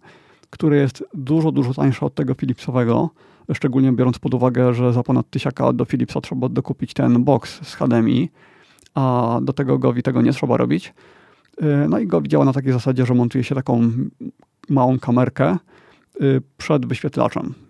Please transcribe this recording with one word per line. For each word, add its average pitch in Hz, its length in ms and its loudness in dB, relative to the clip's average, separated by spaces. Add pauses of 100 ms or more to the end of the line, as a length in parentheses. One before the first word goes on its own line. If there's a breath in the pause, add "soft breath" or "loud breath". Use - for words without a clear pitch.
(500 soft breath)
które 147 260 0
jest 139 280 0 (100)
dużo, 156 380 0
dużo 131 220 0
tańsze 143 320 0
od 135 80 -6
tego 131 200 -2
Philipsowego, 127 760 -2 (440 soft breath)
szczególnie 131 380 2
biorąc 123 260 2
pod - 160 -2
uwagę, 123 400 2
że 123 180 0
za 120 100 0
ponad 123 280 -2
tysiaka 127 420 0
do 120 120 -2
Philipsa 127 360 -4
trzeba 127 280 -4
dokupić 127 460 -6
ten 123 300 2
box 131 440 0
z - 60 -16
H 135 140 -2
D 120 80 2
M 113 120 2
I, 123 220 0 (640 soft breath)
a 123 480 0
do 135 100 -2
tego 135 260 0
Govi 123 240 0
tego 123 200 0
nie 120 100 4
trzeba 123 240 0
robić. 123 380 -2 (680 soft breath)
Y, 147 260 2
no 160 100 0
i 233 80 -2
Govi 165 220 -2
działa 147 160 4
na 135 80 4
takiej 135 200 -2
zasadzie, 127 340 0
że 127 80 0
montuje 123 300 2
się 139 100 -4
taką 120 360 2 (800)
małą 131 300 4
kamerkę, 127 580 2 (640 soft breath)
y, 135 220 2 (140)
przed 139 300 -2
wyświetlaczem. - 680 -4 (160)